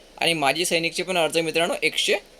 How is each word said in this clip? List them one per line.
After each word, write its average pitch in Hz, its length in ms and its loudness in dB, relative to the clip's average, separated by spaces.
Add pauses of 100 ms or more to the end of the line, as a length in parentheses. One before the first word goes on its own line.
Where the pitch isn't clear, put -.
(180)
आणि 165 180 2
माजी 151 300 0
सैनिकचे 165 380 -2
पण 180 140 -2
अर्ज 160 220 2
मित्रांनो 165 340 0 (100)
एकशे 160 340 0 (220)